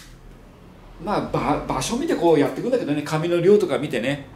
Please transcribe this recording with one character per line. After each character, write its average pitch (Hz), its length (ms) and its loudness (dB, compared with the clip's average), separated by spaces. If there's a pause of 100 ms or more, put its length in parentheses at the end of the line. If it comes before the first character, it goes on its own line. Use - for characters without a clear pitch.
(1040)
ま 190 140 -2
あ、 139 140 -2
ば-、 147 360 -2
場 139 140 -4
所 220 160 -4
見 320 100 -4
て 359 80 0
こ 165 200 4
う 147 40 6
や 131 100 4
っ - 20 -4
て - 100 -6
い - 20 -4
く 214 60 -4
ん - 20 -2
だ 254 80 2
け 175 60 -4
ど 143 80 -4
ね、 147 80 -2
髪 160 300 -4
の 175 100 2
量 196 180 6
と 190 80 2
か 139 120 -2
見 143 100 -4
て 117 140 -4
ね。 139 340 -4